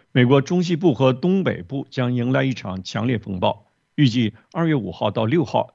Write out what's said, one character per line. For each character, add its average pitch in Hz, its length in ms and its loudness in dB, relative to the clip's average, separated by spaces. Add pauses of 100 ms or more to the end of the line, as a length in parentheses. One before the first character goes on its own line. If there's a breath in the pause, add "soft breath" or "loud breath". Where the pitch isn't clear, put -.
(120 soft breath)
美 127 120 4
国 139 160 6
中 175 220 0
西 170 140 -2
部 156 180 2
和 131 180 4
东 180 300 0
北 110 200 -4
部 135 280 -8
将 123 240 -2
迎 123 180 -2
来 135 120 2
一 135 100 -2
场 95 300 -10
强 113 240 -4
烈 123 100 -2
风 95 220 -8
暴， - 260 -2 (300)
预 147 120 4
计 113 260 0 (180 soft breath)
二 170 160 -2
月 156 80 0
五 98 160 -4
号 110 180 -2
到 110 160 -2
六 147 180 2
号 113 300 -4